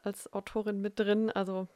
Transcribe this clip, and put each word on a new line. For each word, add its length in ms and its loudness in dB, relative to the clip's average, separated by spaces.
als 280 -8
Autorin 480 -4
mit 200 -2
drin. 320 4
Also 440 -2